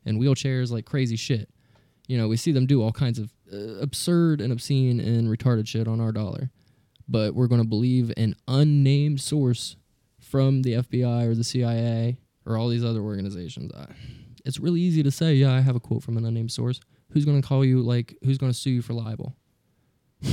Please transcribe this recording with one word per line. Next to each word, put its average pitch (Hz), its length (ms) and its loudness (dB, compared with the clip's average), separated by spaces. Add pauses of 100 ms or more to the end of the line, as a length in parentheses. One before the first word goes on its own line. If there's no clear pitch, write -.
in 110 140 -2
wheelchairs, 127 540 0
like, 110 140 -6
crazy 131 300 -2
shit." 110 320 -4 (600)
You 127 100 -2
know, 110 80 0
we 113 100 0
see 160 160 0
them 131 140 2
do 131 160 4
all 110 100 0
kinds 117 260 -2
of, 107 140 -10 (200)
uh, 101 280 -12
absurd 165 600 2
and 127 120 -2
obscene 127 460 0
and 117 300 2
retarded 110 400 0
shit 113 180 -2
on 113 140 -2
our 113 120 0
dollar. 110 380 -6 (580)
But 107 260 0
we're 123 120 2
gonna 117 180 4
believe 117 520 2
an 110 180 0 (140)
unnamed 143 720 4
source 131 560 -2 (420)
from 135 440 2
the 120 120 0
F 123 160 -2
B 123 140 0
I 120 200 0
or 117 120 2
the 117 80 0
C 123 180 -2
I 117 120 0
A 117 440 0 (260)
or 113 140 -4
all 120 100 -2
these 120 160 0
other 113 160 -2
organizations. 98 720 -8
I, - 140 -18 (580)
it's 131 140 -8
really 170 220 -2
easy 160 240 2
to 139 80 0
say, 160 240 2
"Yeah, 135 180 6
I 131 60 4
have 131 160 4
a 120 40 -2
quote - 220 -4
from 117 140 -4
an 113 80 -2
unnamed 113 260 -4
source." 120 300 -4 (300)
Who's 147 140 2
gonna 143 160 2
call 135 240 2
you, 127 160 4
like, 120 440 -2
who's 135 120 2
gonna 131 160 0
sue 131 180 -4
you 123 120 0
for 117 120 -8
libel? 113 420 -8 (840)
<laughs> 139 100 -6